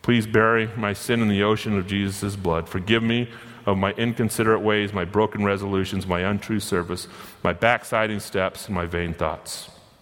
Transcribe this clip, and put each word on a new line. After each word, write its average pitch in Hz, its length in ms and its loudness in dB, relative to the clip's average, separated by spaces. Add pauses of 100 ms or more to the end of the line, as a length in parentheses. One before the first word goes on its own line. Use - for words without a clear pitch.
Please 117 240 4
bury 110 500 4
my 104 160 -2
sin 117 300 0
in 107 60 2
the 101 140 4
ocean 107 360 2
of 92 80 -2
Jesus' 98 500 -2
blood. 85 320 -2
Forgive 110 340 2
me 117 280 0 (340)
of 98 140 2
my 98 140 0
inconsiderate 113 680 0
ways, 104 320 2
my 92 140 -2
broken 104 380 0
resolutions, 98 640 -2
my 90 140 0
untrue 101 400 -2
service, 90 480 -4 (340)
my 120 120 2
backsliding 110 680 2
steps, - 460 -2
and 101 80 -4
my 87 100 0
vain 85 300 -2
thoughts. - 560 -6 (320)